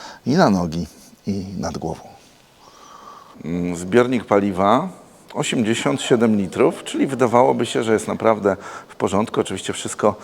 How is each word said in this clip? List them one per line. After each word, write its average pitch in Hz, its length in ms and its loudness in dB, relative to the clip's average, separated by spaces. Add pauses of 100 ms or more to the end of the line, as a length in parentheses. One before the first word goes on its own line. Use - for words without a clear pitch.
(260)
i 120 40 0
na 156 200 4
nogi, 85 360 -2 (400)
i 98 200 -4 (120)
nad - 200 -6
głową. 82 240 -8 (1400)
Mm, 87 320 -4
zbiornik 117 480 2
paliwa 101 640 2 (460)
osiemdziesiąt 131 680 -2
siedem 113 360 2
litrów, 98 480 0
czyli 302 220 -2
wydawałoby 123 600 2
się, 127 180 -2
że 113 80 0
jest 104 160 2
naprawdę 101 480 2 (320)
w - 80 -20
porządku. 104 440 0
Oczywiście 98 320 -6
wszystko, - 520 0